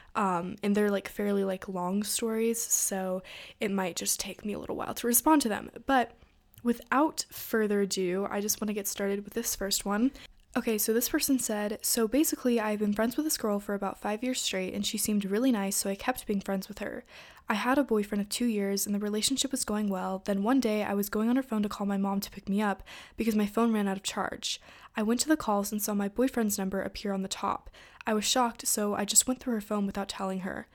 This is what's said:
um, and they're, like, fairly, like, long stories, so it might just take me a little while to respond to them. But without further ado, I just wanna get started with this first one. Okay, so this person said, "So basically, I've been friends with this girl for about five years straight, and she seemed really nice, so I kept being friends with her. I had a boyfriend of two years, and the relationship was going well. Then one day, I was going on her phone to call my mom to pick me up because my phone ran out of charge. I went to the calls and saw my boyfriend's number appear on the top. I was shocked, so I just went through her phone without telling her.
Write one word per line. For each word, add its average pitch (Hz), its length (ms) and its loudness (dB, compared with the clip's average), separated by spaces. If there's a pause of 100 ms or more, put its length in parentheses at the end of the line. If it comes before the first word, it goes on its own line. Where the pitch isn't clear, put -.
(140)
um, 180 480 0
and 202 140 4
they're, 208 140 4
like, 196 180 -2
fairly, 202 360 0
like, 190 240 -4
long 190 340 -2
stories, 226 580 0
so 190 640 -2 (360)
it 214 120 -2
might 190 260 -2
just 196 240 -2
take - 240 -10
me 208 80 -4
a - 60 -6
little - 180 -6
while - 180 -4
to - 120 -4
respond 294 360 6
to 233 60 2
them. - 220 -4 (160)
But 262 260 2 (500)
without 254 680 2
further 208 500 2
ado, 190 500 0
I 208 100 -2
just 202 200 0
wanna 208 120 0
get 202 140 -4
started 202 380 -2
with 202 100 -12
this 233 220 -2
first 196 280 -2
one. 214 280 2 (420)
Okay, 233 220 0
so 214 160 0
this 240 160 2
person 285 300 2
said, 208 440 -2
"So - 240 2
basically, 247 540 2
I've 214 180 0
been 208 140 2
friends 226 240 0
with 302 80 0
this 311 140 -2
girl 208 200 0
for 202 160 -4
about 196 240 -4
five 214 240 -4
years 254 180 -2
straight, 190 340 -2
and 202 120 -2
she - 120 -2
seemed 208 260 2
really 214 260 2
nice, 196 260 0
so - 120 -2
I 196 60 0
kept - 320 -4
being 202 140 0
friends 190 280 -4
with 208 120 -14
her. - 240 -8 (440)
I 226 60 0
had 240 240 2
a 285 60 6
boyfriend 208 360 0
of 202 80 -4
two - 160 -2
years, 202 400 0
and 202 100 -2
the 202 60 0
relationship 214 500 0
was 254 140 -2
going 208 240 -2
well. 190 360 -4
Then 196 180 0
one 254 180 4
day, 214 240 2
I 202 100 -2
was 202 140 0
going 220 220 0
on 247 60 4
her 269 60 2
phone 226 200 -2
to 208 80 -2
call 202 160 -4
my 202 100 0
mom 196 240 0
to - 100 -6
pick - 180 -12
me 196 120 2
up 202 220 0 (340)
because 226 180 2
my 214 120 4
phone 226 260 2
ran 208 160 2
out 190 80 0
of 196 60 -10
charge. - 580 -4 (340)
I 220 80 0
went 226 180 2
to - 80 0
the 311 100 6
calls 202 340 0
and 214 80 -2
saw 208 140 -2
my 202 140 0
boyfriend's 226 500 0
number 190 240 -2
appear 196 300 -4
on 190 100 -2
the 190 60 -4
top. - 420 -4 (360)
I 220 80 2
was 214 100 2
shocked, 233 420 2
so 208 280 0
I 202 100 0
just - 220 6
went 254 140 -2
through 240 140 -2
her 214 60 -2
phone 208 260 0
without 196 220 -4
telling 190 320 -4
her. - 340 -6